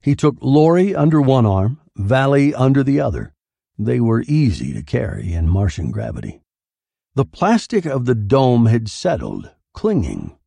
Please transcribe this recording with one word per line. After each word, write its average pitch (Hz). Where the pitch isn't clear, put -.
He 143
took 151
Lori 165
under 151
one 131
arm, 101
Valley 139
under 135
the 139
other. 78
They 120
were 117
easy 98
to 53
carry 87
in 82
Martian 87
gravity. 55
The 135
plastic 202
of 135
the 127
dome 120
had 113
settled, 53
clinging. 78